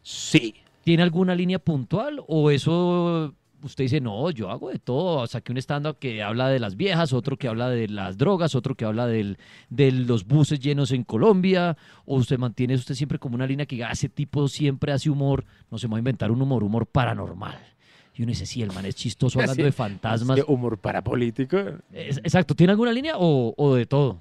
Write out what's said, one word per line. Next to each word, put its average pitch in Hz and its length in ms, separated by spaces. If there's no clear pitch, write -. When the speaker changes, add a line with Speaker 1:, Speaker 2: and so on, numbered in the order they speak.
Speaker 1:
Sí. - 540
Speaker 2:
¿Tiene 165 200
alguna 180 320
línea 180 240
puntual 190 680
o 151 220
eso 170 840
usted 135 220
dice, 131 180
"No, 123 300
yo 113 180
hago 139 220
de - 80
todo"? 143 480
Saqué - 240
un 123 80
stand-up 143 400
que 110 240
habla 117 240
de 135 120
las 101 180
viejas, 165 360
otro 127 240
que 135 100
habla 117 220
de 117 200
las 95 280
drogas, 165 380
otro 127 180
que 117 120
habla 110 200
del, 107 320
de 135 220
los 120 340
buses 147 340
llenos 139 320
en 123 120
Colombia, 180 760
o 135 80
usted 127 240
mantiene 123 340
usted 131 220
siempre 143 240
como 120 160
una 131 100
línea 139 220
que 131 80
diga, 113 140
"Ah, - 40
ese - 160
tipo 143 380
siempre 143 460
hace 147 180
humor, 139 320
no 113 80
se 117 100
me 110 40
va 110 60
a - 20
inventar 113 320
un 123 100
humor, 131 220
humor 110 240
paranormal". 104 720
Y 117 80
uno 117 80
dice, 92 160
"Sí, 123 160
el 101 80
man 95 160
es - 80
chistoso - 420
Speaker 1:
<laughs> - 40
Speaker 2:
hablando 131 200
Speaker 1:
Sí. 143 40
Speaker 2:
de 135 80
fantasmas". 113 640
Speaker 1:
¿Es 139 60
que 156 60
humor 120 280
parapolítico? 120 800
Speaker 2:
Es, 147 240
exacto, 165 380
¿tiene 180 160
alguna 226 220
línea 285 240
o, 139 400
o 143 180
de 117 100
todo? 131 360